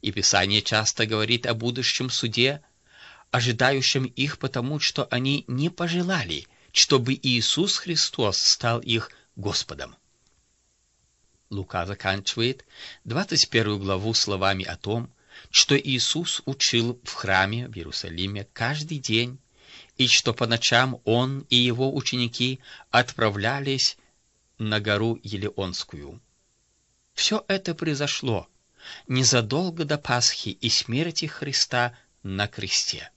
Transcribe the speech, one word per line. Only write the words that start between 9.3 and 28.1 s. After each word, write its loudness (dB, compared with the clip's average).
Господом. -6
Лука -6
заканчивает -2
двадцать 0
первую 2
главу -2
словами 0
о -8
том, -4
что 4
Иисус -2
учил 0
в -12
храме 0
в -12
Иерусалиме -6
каждый -4
день, 0
и 4
что 4
по 0
ночам 2
он 2
и 4
его 2
ученики -2
отправлялись 2
на 0
гору 2
Елеонскую. -8
Всё 0
это -2
произошло -2